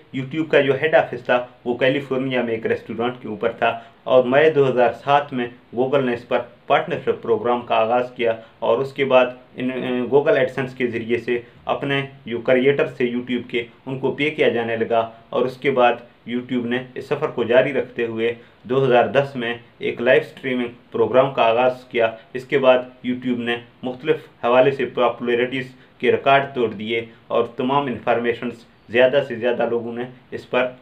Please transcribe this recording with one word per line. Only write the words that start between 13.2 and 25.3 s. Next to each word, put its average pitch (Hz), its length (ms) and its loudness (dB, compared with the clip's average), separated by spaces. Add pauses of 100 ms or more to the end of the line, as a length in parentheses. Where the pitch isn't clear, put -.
के 117 160 -4 (220)
उनको 135 240 -4
पे 143 180 -2
किया 147 200 2
जाने 117 280 -2
लगा 113 460 -2 (100)
और 123 120 0
उसके 135 240 -4
बाद 120 380 2 (220)
YouTube 123 360 -4
ने 127 220 -4 (100)
इस - 120 -10
सफ़र 147 180 -2
को 127 160 -4
जारी 143 280 4
रखते 123 320 -4
हुए 113 320 -2 (320)
दो 127 120 0
हज़ार 123 280 4
दस 139 280 0
में 117 240 -6 (220)
एक - 200 -4
live 135 200 4
streaming 127 480 -6
program 117 640 0
का 127 120 0
आगाज़ 120 480 2
किया। 113 260 0 (180)
इसके 139 220 -2
बाद 127 340 4 (140)
YouTube 123 320 -2
ने 117 260 -4 (200)
मुख्तलिफ 127 420 -4 (180)
हवाले 127 280 6
से - 140 -2
popularities 123 800 0 (340)